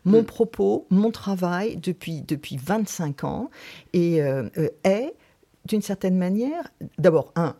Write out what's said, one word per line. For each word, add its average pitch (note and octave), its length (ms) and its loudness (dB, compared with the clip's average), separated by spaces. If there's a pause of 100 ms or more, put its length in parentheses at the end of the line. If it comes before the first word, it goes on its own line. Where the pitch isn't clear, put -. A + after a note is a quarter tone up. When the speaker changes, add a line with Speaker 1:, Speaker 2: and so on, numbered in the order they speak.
Speaker 1:
mon G#3+ 200 6
Speaker 2:
Mm. - 20 -2
Speaker 1:
propos, G#3+ 640 0
mon G#3 220 4
travail F#3+ 640 -4
depuis, E3 460 -6
depuis C#3+ 340 -6
vingt-cinq D#3+ 640 -4
ans F3 260 -6 (440)
est, E3+ 260 4
euh, C3+ 380 -2
euh, D#3 100 0 (160)
est, A3 300 0 (520)
d'une G#3+ 160 -2
certaine F#3+ 360 0
manière, A#3 520 -2 (280)
d'abord, D#3 380 4
un, E3 240 0